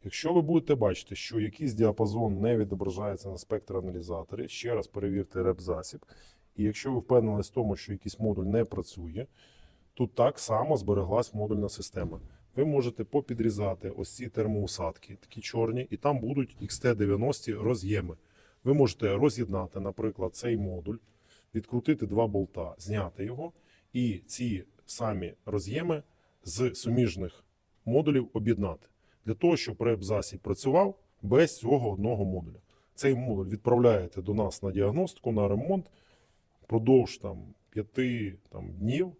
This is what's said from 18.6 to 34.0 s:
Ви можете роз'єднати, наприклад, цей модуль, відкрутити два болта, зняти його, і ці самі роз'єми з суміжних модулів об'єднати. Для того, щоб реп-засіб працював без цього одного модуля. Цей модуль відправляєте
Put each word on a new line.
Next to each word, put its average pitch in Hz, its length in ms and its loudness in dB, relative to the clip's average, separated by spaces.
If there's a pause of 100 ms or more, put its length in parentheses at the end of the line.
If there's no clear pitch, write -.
Ви 131 100 4
можете 113 420 4
роз'єднати, 104 640 0
наприклад, 101 560 -4
цей 117 220 -2
модуль, 95 380 -4 (600)
відкрутити 120 520 -2
два 107 200 2
болта, 95 500 -4
зняти 101 480 -6
його, 131 260 -8 (420)
і 120 340 -2
ці 110 360 -4 (220)
самі 98 480 -4 (120)
роз'єми 139 580 -2 (400)
з 120 320 -2
суміжних 107 680 -2 (420)
модулів 135 480 2
об'єднати. 104 540 -2 (380)
Для 110 80 -2
того, - 240 4
щоб - 240 -6
реп-засіб 101 580 -2
працював 156 560 6 (260)
без 139 360 6
цього 120 340 4
одного 101 340 0
модуля. 92 340 -6 (360)
Цей 135 200 4
модуль 104 360 -2
відправляєте 110 720 4